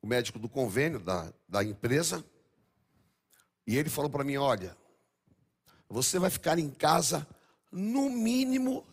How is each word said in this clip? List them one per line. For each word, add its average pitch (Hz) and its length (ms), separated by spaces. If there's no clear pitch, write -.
o 104 60
médico 120 300
do 110 100
convênio 131 520
da, 87 340
da 101 160
empresa, 147 600
e 113 120
ele 151 120
falou 147 200
pra 143 140
mim, 139 140
"Olha, 110 400
você 127 300
vai 185 100
ficar 170 300
em 151 100
casa 151 580
no 240 380
mínimo 254 840